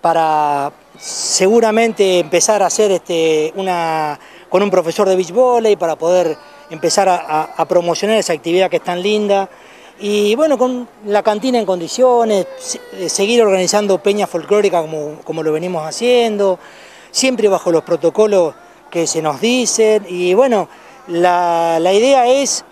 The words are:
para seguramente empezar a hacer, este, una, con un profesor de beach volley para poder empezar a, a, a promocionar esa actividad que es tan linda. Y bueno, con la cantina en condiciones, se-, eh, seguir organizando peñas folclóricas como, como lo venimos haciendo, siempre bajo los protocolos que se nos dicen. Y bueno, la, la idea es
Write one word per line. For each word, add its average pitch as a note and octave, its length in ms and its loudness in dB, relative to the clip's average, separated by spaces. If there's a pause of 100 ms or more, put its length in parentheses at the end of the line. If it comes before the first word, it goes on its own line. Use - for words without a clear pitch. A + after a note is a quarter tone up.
para D3+ 720 0 (260)
seguramente G#3+ 1200 0
empezar G#3 420 0
a F#3+ 40 2
hacer, G3+ 260 0
este, D#3+ 640 0
una, E3 640 -4 (300)
con F#3 120 2
un G3+ 80 0
profesor F3 380 0
de F#3+ 80 2
beach F3+ 160 -4
volley A#3 460 2
para E3 180 -4
poder E3+ 400 0 (340)
empezar E3 380 0
a, F3+ 80 2
a, D#3 280 -4 (120)
a E3 100 -2
promocionar F3+ 520 0
esa F3+ 160 -2
actividad F3 360 0
que F3+ 80 -2
es - 60 -4
tan F3+ 180 -6
linda. G3+ 460 0 (520)
Y G#3 360 0
bueno, D4 220 0
con B3 320 -4 (160)
la G3+ 180 0
cantina A#3 340 0
en G#3+ 80 0
condiciones, G#3+ 800 0 (140)
se-, - 220 -10 (120)
eh, F#3 140 -8
seguir A3 340 0
organizando G3 580 0
peñas G3+ 300 -2
folclóricas F3+ 520 0
como, D#3 420 -8
como D#3+ 180 -8
lo D#3 120 -2
venimos D#3+ 340 -4
haciendo, G#3+ 720 0 (500)
siempre B3 380 0
bajo F#3 240 0
los D#3+ 120 2
protocolos E3+ 680 2 (360)
que E3 180 -4
se D#3+ 140 -4
nos D3 180 -4
dicen. A3 720 0
Y F3+ 240 0
bueno, A3+ 340 2 (400)
la, E3+ 720 2
la F3 140 2
idea B3 340 4
es C4+ 440 0